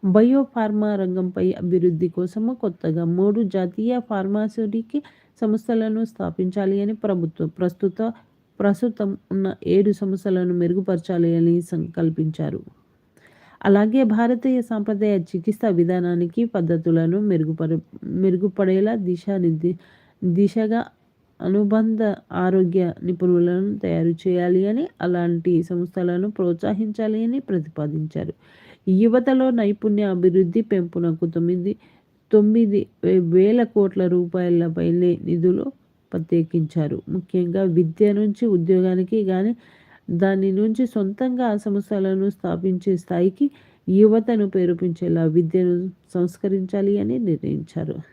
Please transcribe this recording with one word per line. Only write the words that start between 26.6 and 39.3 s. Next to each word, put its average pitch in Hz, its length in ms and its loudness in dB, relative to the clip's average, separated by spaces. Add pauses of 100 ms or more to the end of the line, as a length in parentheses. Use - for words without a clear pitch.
అని 233 180 -2
ప్రతిపాదించారు. 156 960 -6 (580)
యువతలో 247 580 4
నైపుణ్య 208 600 0
అభివృద్ధి 185 520 2
పెంపునకు 170 640 -2
తొమ్మిది, 175 460 -2 (600)
తొమ్మిది 214 480 4 (200)
వే-, 185 300 2
వేల 202 340 4
కోట్ల 196 420 0
రూపాయల 175 600 0
పైనే 170 440 0 (120)
నిధులు 175 400 0 (480)
ప్రత్యేకించారు. 165 840 -2 (100)
ముఖ్యంగా 180 540 -4 (100)
విద్య 175 400 2
నుంచి 208 340 0
ఉద్యోగానికి 185 800 2
గాని, 190 280 0 (560)